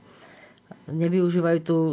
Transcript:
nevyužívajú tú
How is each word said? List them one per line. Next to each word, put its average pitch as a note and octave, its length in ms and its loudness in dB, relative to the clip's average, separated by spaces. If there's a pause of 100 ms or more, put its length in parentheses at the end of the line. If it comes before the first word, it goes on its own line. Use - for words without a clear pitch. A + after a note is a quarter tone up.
(880)
nevyužívajú E3+ 720 0
tú E3 160 0 (160)